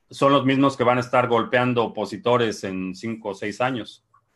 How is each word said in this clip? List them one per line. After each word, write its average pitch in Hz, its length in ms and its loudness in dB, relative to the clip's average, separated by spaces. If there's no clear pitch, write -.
son 139 220 2
los 135 120 4
mismos 135 320 2
que 127 80 -2
van 123 140 4
a 123 40 -2
estar 123 240 0
golpeando 120 560 0
opositores 110 800 -2
en 92 320 -6
cinco 110 360 -8
o 98 40 -8
seis 104 260 -10
años. 123 460 -6